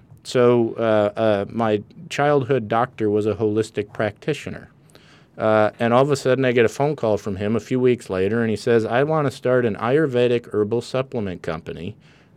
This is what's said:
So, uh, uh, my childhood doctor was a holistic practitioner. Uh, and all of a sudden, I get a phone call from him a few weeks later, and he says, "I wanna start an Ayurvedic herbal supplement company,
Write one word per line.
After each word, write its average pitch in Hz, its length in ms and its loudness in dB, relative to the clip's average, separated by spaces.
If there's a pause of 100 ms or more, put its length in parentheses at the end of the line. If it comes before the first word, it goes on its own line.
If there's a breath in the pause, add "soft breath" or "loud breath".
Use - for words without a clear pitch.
(240)
So, 120 540 2
uh, 107 420 2
uh, 104 300 0
my 110 320 -2 (280)
childhood 135 580 0
doctor 113 420 -2
was 104 180 0
a 107 80 0
holistic 107 580 -2
practitioner. - 760 -8 (680 soft breath)
Uh, 110 420 2
and 117 140 2
all 123 80 6
of 147 100 2
a 139 40 2
sudden, 131 300 0
I 123 80 2
get 120 120 6
a 107 40 2
phone 147 260 -2
call 107 220 0
from 98 180 -6
him 104 220 -2
a - 20 -4
few 127 200 -2
weeks 123 300 0
later, 98 320 0
and 113 80 0
he 107 60 -2
says, 117 300 2
"I 117 180 0
wanna 151 280 0
start 123 340 0
an 104 100 -2
Ayurvedic 123 800 0
herbal 107 280 0
supplement 120 600 -6
company, 82 560 -10 (400 soft breath)